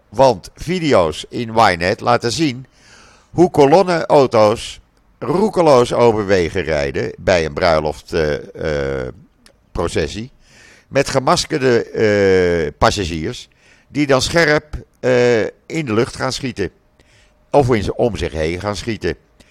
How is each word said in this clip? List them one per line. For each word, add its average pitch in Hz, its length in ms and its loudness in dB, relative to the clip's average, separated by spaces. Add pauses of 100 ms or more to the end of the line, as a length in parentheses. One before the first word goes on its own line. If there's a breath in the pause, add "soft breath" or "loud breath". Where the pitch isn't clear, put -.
Want 117 460 2
video's 131 760 -2
in 120 280 -10
Ynet 95 440 2
laten 120 320 0
zien 135 340 -4 (640 soft breath)
hoe 175 200 2
kolonnen 165 560 4
auto's 117 720 2 (380)
roekeloos 151 760 2
over 110 340 2
wegen 90 360 0
rijden 73 560 -4
bij 90 260 2
een 73 80 -6
bruiloft, 78 600 -2
eh, 78 220 0 (720)
eh, 62 60 -12 (600)
processie. 87 580 -6 (580 soft breath)
Met 139 200 -2
gemaskerde, 131 800 0
eh, 92 880 2
passagiers 92 680 -4 (400 soft breath)
die 147 180 -2
dan 131 160 2
scherp, 151 520 0 (260)
eh, 123 420 2
in 160 420 -8
de 117 80 -6
lucht 113 240 0
gaan 131 160 -4
schieten. 101 380 -6 (880 soft breath)
Of 127 180 4
in 104 80 2
z-, - 60 -4
om 110 280 -2
zich 85 160 -6
heen 80 280 -4
gaan 104 160 -6
schieten. 87 400 -6 (340 soft breath)